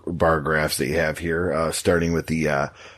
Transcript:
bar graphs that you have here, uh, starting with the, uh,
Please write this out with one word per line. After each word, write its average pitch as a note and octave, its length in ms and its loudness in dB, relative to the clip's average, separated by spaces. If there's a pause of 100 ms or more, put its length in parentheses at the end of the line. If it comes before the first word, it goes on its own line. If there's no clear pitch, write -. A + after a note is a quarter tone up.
bar D#2+ 360 2
graphs D2+ 360 0
that C2 100 -2
you D2 80 -2
have D#2 220 0
here, E2+ 360 -2
uh, D#2+ 180 0
starting E2+ 400 2
with D#2+ 160 0
the, D#2+ 220 0
uh, C#2+ 180 0 (300)